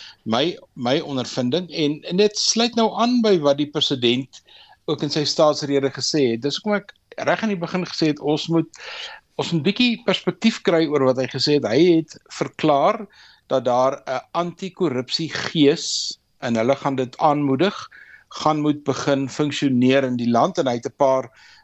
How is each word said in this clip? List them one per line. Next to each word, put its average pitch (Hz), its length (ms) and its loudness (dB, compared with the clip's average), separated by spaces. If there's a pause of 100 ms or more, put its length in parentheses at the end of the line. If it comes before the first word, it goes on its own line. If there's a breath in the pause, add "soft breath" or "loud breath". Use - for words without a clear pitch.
(260 loud breath)
my, 131 320 -2 (180)
my 123 240 0
ondervinding 135 680 -4
en, 151 340 -4
en 180 140 -4
dit 214 200 2
sluit 233 380 0
nou 226 220 2
aan 240 240 2
by 208 180 4
wat 143 180 2
die 147 120 -2
president 131 720 -2 (460 soft breath)
ook 160 160 -4
in 143 60 -4
sy 151 140 -2
staatsrede 139 680 2
gesê 131 400 0
het. 117 100 -4
Dis 139 140 -4
hoekom 208 180 -2
ek 196 200 -4 (240)
reg 160 260 -2
aan 220 60 -2
die 196 100 -4
begin 170 260 -4
gesê - 220 -2
het, 147 120 0
ons 147 280 -2
moet, 165 200 0 (680 loud breath)
ons - 140 -4
moet 160 120 0
bietjie 226 400 0
perspektief 190 600 0
kry 165 240 2
oor 139 180 2
wat 127 120 4
hy 127 100 -2
gesê 143 260 0
het. 120 140 2
Hy 165 300 6
het 160 200 -4 (120)
verklaar 160 800 0 (400 soft breath)
dat 123 180 0
daar 127 420 2
'n 131 120 -4 (140)
anti-korrupsie 170 960 -4
gees, - 880 0 (240)
en 120 140 -2
hulle 120 200 2
gaan 135 200 -4
dit 127 240 -6
aanmoedig, 147 720 0 (400 loud breath)
gaan 156 320 0
moet 147 220 0
begin 135 460 -2
funksioneer 135 760 2
in 127 140 -2
die 120 140 0
land 127 260 2
en 156 80 0
hy 123 80 0
het 120 120 -6
'n 127 120 -10
paar 131 320 2 (340 soft breath)